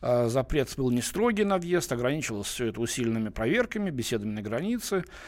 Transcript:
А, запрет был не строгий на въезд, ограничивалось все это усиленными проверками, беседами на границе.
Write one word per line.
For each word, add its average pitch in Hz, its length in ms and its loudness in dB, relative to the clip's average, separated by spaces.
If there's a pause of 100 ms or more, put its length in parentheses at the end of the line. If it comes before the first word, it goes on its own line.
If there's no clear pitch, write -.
А, 123 260 4
запрет 131 500 0
был 131 120 2
не 120 140 2
строгий 214 400 2
на 196 160 4
въезд, 175 320 0
ограничивалось 120 560 -2
все - 180 -4
это 110 160 -2
усиленными 113 480 0
проверками, 202 600 0
беседами 113 400 -2
на 107 100 -6
границе. 180 640 -2 (240)